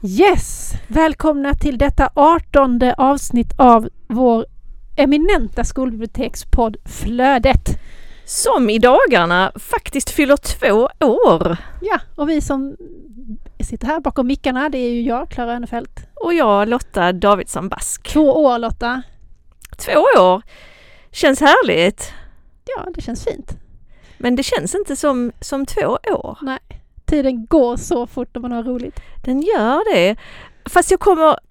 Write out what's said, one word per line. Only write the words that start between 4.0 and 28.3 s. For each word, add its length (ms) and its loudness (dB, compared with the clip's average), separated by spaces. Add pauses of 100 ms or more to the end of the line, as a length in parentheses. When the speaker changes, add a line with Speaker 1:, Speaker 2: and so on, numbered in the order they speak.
Speaker 1:
vår 380 0 (500)
eminenta 680 2
skolbibliotekspodd 1200 -2
Flödet. 840 2 (560)
Speaker 2:
Som 460 0
i 80 0
dagarna 800 4
faktiskt 540 -6
fyller 260 2
två 520 0 (180)
år. 500 2 (240)
Speaker 1:
Ja, 180 -4 (180)
och 120 -2
vi 120 0
som 360 -6 (840)
sitter 260 -8
här 140 -2
bakom 260 -2
mickarna, 420 -2
det 100 -4
är 120 -2
ju 120 -4
jag, 280 -4
Clara 220 -6
Önefelt. 480 -10 (140)
Speaker 2:
Och 200 -4
jag, 340 4
Lotta 440 0
Davidsson 560 0
Bask. 440 -10
Speaker 1:
Två 320 4
år, 140 2
Lotta. 440 -6 (760)
Speaker 2:
Två 220 2 (220)
år! 200 4 (720)
Känns 280 2
härligt. 720 2 (640)
Speaker 1:
Ja, 180 -10
det 60 -12
känns 240 -10
fint. 260 -8 (680)
Speaker 2:
Men 180 0
det 60 -4
känns 320 -4
inte 220 -6
som, 440 -2
som 260 -6
två 320 -2 (120)
år. 320 -6
Speaker 1:
Nej. 160 -8 (480)
Tiden 400 -2
går 300 2
så 300 -4
fort 280 -10